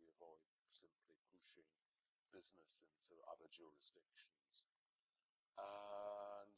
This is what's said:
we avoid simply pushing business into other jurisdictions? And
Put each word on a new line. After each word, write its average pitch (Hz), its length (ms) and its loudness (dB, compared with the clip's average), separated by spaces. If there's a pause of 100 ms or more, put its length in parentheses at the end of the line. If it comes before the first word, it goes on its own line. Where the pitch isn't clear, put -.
we 82 80 -14
avoid 80 320 -8 (320)
simply - 460 -12 (100)
pushing 87 400 -14 (640)
business 90 560 -4
into - 240 -14 (160)
other 82 240 0
jurisdictions? - 1120 -8 (920)
And 101 1000 4